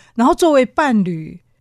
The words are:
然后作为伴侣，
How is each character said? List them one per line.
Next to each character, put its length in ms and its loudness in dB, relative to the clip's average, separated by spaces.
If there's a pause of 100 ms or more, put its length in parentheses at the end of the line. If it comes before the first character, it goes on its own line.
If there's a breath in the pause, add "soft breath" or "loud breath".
(160 soft breath)
然 120 2
后 80 2
作 160 2
为 140 4
伴 400 -2
侣， 340 -10 (220)